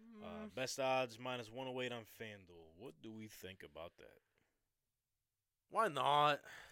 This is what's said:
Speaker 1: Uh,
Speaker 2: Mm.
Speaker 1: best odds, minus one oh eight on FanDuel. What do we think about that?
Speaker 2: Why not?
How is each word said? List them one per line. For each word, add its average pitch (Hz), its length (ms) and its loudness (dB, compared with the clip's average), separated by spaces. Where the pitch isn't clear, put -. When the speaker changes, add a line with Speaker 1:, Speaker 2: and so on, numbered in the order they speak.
Speaker 1:
Uh, 214 240 -8
Speaker 2:
Mm. 208 80 -14
Speaker 1:
best 127 260 -2
odds, 131 380 2
minus 123 320 -4
one 131 180 -6
oh 127 140 -4
eight 120 100 -2
on 113 120 -8
FanDuel. 90 600 -14
What 120 240 -12
do 110 100 -10
we 110 140 -10
think 92 360 -14
about 80 360 -12
that? - 220 -20
Speaker 2:
Why 208 200 4
not? 143 520 6